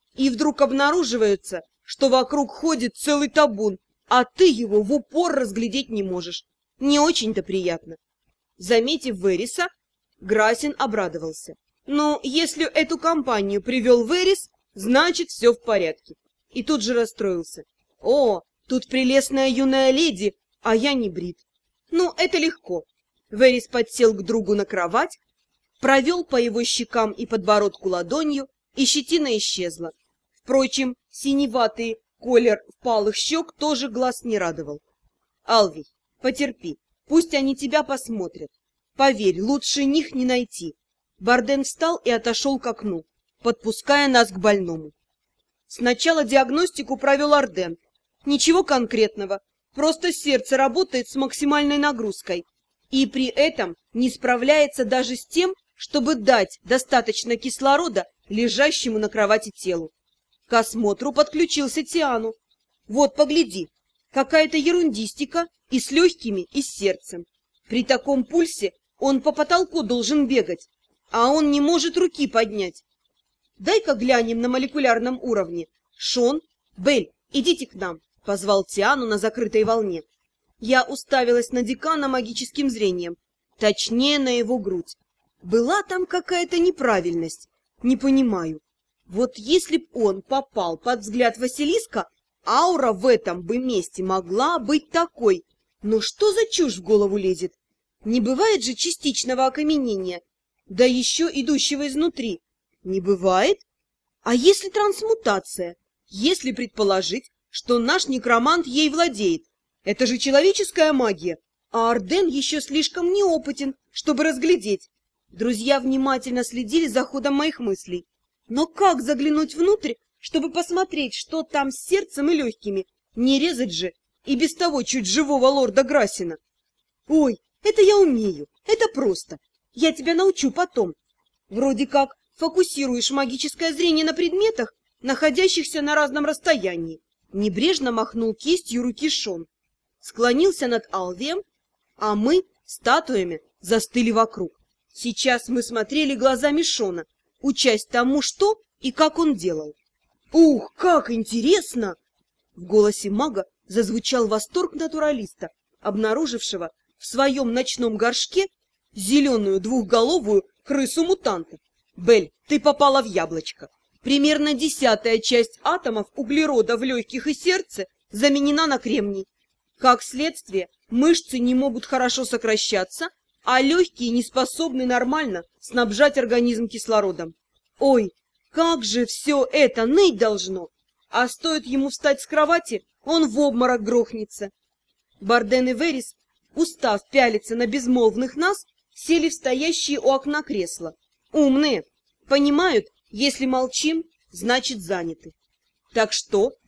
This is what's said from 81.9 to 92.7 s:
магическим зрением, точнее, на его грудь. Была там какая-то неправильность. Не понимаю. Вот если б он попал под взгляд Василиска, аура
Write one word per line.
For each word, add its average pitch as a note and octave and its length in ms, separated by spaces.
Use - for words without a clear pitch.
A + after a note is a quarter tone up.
магическим B3+ 640
зрением, F3+ 460
точнее, A#3+ 600
на B3+ 180
его A#3+ 220
грудь. F#3 380
Была A#3 400
там F#4 240
какая-то F4 520
неправильность. F#3 920
Не B3+ 140
понимаю. G#3+ 640
Вот A#3+ 300
если D4+ 420
б - 160
он G3 280
попал G#3 540
под A#3+ 240
взгляд A#3 380
Василиска, D4 680
аура C4+ 460